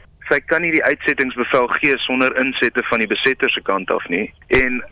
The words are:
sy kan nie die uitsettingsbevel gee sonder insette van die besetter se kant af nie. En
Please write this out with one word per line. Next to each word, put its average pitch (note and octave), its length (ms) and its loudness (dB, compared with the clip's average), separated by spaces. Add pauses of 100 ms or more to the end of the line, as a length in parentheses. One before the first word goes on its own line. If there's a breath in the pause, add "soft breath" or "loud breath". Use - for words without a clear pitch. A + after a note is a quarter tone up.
(300 soft breath)
sy C#3+ 100 4
kan D#3+ 220 -2
nie E3+ 100 -2
die D#3 120 2
uitsettingsbevel B2+ 840 0
gee C#3 300 0
sonder B2+ 420 0
insette B2+ 500 0
van A2+ 140 0
die G#2 60 -4
besetter C3 420 0
se - 100 -4
kant F#2+ 300 -2
af F2+ 180 -2
nie. F2+ 180 -2 (200)
En B2+ 340 2 (100)